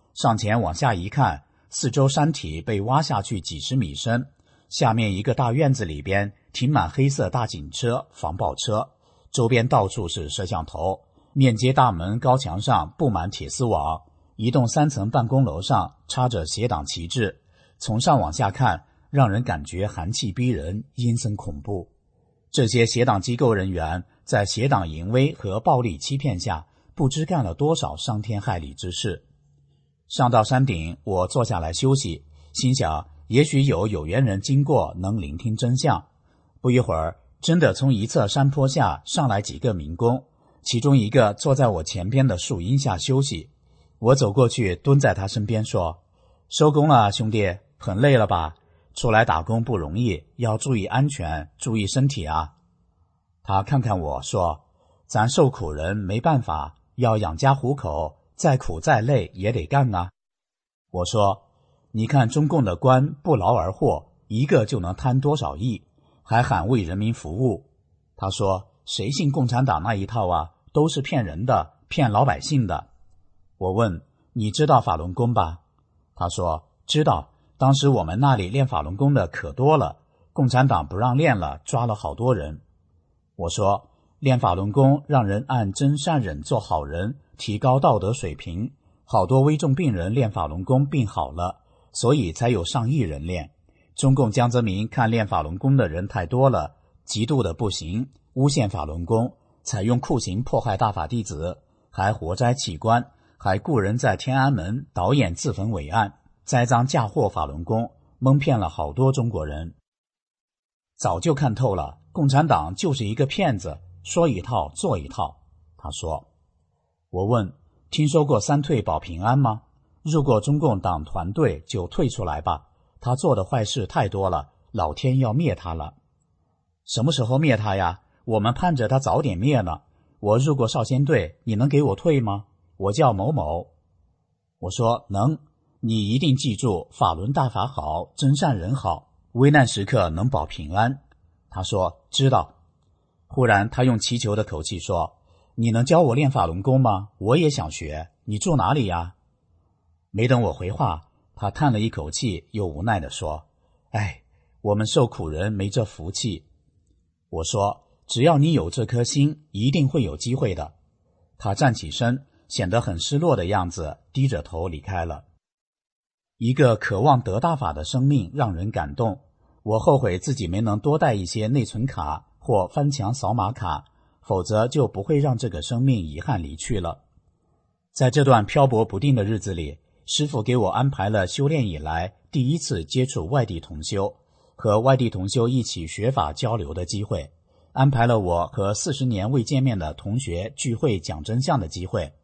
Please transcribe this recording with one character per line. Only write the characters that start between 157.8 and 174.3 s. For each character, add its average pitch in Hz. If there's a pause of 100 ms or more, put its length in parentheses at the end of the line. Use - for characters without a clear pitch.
：“只 117
要 151
你 156
有 87
这 113
颗 120
心， 143
一 110
定 139
会 135
有 73
机 120
会 117
的。” 78 (640)
他 101
站 127
起 78
身， 123 (220)
显 92
得 113
很 85
失 -
落 160
的 90
样 92
子， 78 (160)
低 135
着 95
头 85
离 78
开 87
了。 73 (1120)
一 117
个 127
渴 98
望 120
得 101
大 170
法 104
的 73
生 131
命 127
让 123
人 95
感 76
动， 113 (420)
我 110
后 143
悔 92
自 135
己 92
没 92
能 107
多 147
带 151
一 98
些 107
内 131
存 113
卡 76 (120)
或 98
翻 143
墙 110
扫 101
码 104
卡， 87 (360)
否 95